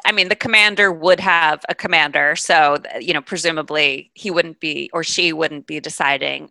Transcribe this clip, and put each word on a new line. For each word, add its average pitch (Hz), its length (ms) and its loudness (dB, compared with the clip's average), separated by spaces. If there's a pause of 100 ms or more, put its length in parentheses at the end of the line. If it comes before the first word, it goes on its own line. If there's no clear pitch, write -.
I 214 60 2
mean, 185 180 0
the 202 60 0
commander 208 560 2
would 175 280 2
have 170 500 2
a 175 60 -2
commander, 151 600 2
so, 151 420 4 (220)
you 156 140 -4
know, 147 80 -2
presumably 151 920 -4
he 202 180 -8
wouldn't 165 280 -2
be, 143 340 -8
or 165 100 -4
she 175 300 -2
wouldn't 151 340 -4
be 156 120 -8
deciding 143 720 -4